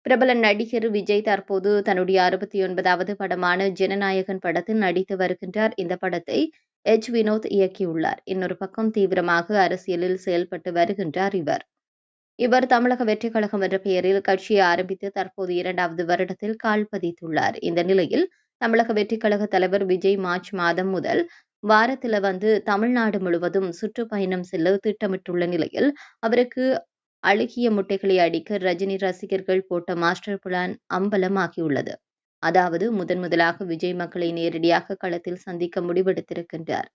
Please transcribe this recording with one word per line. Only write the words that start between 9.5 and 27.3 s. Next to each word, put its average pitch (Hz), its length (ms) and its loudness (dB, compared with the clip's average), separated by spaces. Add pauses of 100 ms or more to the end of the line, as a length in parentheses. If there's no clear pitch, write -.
அரசியலில் 185 560 0
செயல்பட்டு 180 560 -4
வருகின்றார் 185 600 0
இவர். 147 300 -2 (760)
இவர் 247 280 4
தமிழக 247 380 2
வெற்றிக் 214 280 0
கழகம் 208 280 0
என்ற 190 180 0
பெயரில் 190 420 2
கட்சியை 196 420 2
ஆரம்பித்து 180 480 0
தற்போது 185 440 -6
இரண்டாவது 180 500 -2
வருடத்தில் 180 520 -2
கால் 208 340 0
பதித்துள்ளார். 170 680 -2
இந்த 170 220 0
நிலையில் 190 480 2 (300)
தமிழக 233 320 2
வெற்றிக் 214 280 0
கழக 208 260 0
தலைவர் 190 380 2
விஜய் 185 320 2
மார்ச் 185 360 -4
மாதம் 180 360 0
முதல் 185 340 0 (460)
வாரத்துல 226 520 2
வந்து 196 420 2
தமிழ்நாடு 220 580 2
முழுவதும் 175 520 0
சுற்றுப்பயணம் 202 680 -4
செல்ல 180 340 0
திட்டமிட்டுள்ள 190 680 -2
நிலையில் 180 480 0 (240)
அவருக்கு 240 460 0 (600)
அழுகிய 226 460 2